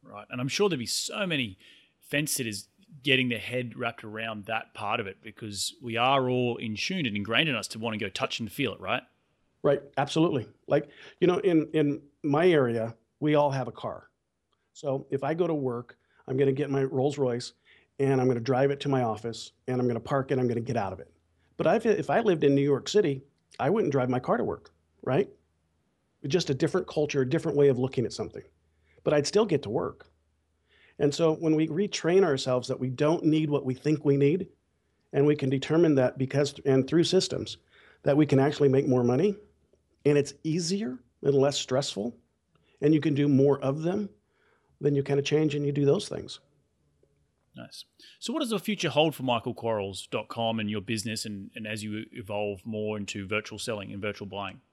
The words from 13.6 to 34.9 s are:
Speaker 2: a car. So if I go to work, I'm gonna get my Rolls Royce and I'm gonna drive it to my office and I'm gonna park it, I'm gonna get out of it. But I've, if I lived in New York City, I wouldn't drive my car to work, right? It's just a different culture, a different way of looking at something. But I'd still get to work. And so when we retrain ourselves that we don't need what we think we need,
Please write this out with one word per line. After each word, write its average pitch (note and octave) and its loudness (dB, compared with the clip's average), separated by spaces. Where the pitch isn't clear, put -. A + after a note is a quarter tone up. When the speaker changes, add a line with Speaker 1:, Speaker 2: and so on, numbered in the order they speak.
Speaker 2:
a A#2 -12
car. - -12
So C#3 -4
if C3+ -4
I D3 0
go E3+ 0
to E3 0
work, B2+ -6
I'm C3 -4
gonna C#3 4
get C#3 -2
my C#3 2
Rolls C3+ 0
Royce B2 -2
and C3+ 2
I'm B2+ 4
gonna A#2+ 2
drive C3 2
it C#3 -4
to - -4
my C3+ 2
office A2+ -6
and B2+ -2
I'm B2 2
gonna A#2+ -2
park C3+ -2
it, C#3 0
I'm B2+ 0
gonna A#2 0
get A#2 -4
out F#2+ -4
of F#2 -14
it. - -18
But D3+ 0
I've, A3+ 2
if - 0
I E3+ 4
lived F3+ 2
in C#3 6
New C#3 4
York C#3 0
City, D3+ 2
I C3 0
wouldn't F#3+ 0
drive B2+ 2
my B2+ 0
car F3+ -2
to A#3+ -2
work, - -8
right? B2+ 0
It's C#3 -6
just E3+ 0
a C#3+ 2
different D#3+ 0
culture, C#3+ -2
a B2+ 0
different D3 0
way C#3+ 8
of B2+ 4
looking B2+ 0
at G2+ -4
something. G#2 -10
But D3+ 2
I'd D3 2
still G#3+ 2
get E3 0
to G2+ -8
work. - -6
And C#3+ 2
so D#3+ 2
when D#3+ 2
we D#3 2
retrain F#3 2
ourselves C3 0
that C3 -2
we B2+ -2
don't D3 0
need D#3 2
what D3 0
we B2+ -2
think D3 0
we C#3 6
need, C#3+ 2